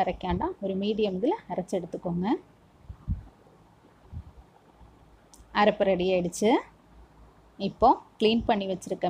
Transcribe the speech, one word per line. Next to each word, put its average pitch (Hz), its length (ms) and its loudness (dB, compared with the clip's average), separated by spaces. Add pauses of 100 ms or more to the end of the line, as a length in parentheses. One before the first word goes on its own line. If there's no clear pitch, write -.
அரைக்காண்டா, 185 460 -2 (160)
ஒரு 190 180 -4
medium 208 360 0
இதில் 330 240 -2 (100)
அரைச்செடுத்துக்கோங்க. 180 840 -4 (3250)
அரைப்பு 208 280 2
ready 180 240 0
ஆயிடுச்சு. 180 380 2 (1120)
இப்போ 220 220 4 (300)
clean 220 280 4
பண்ணி 202 220 2
வச்சிருக்க 185 400 -4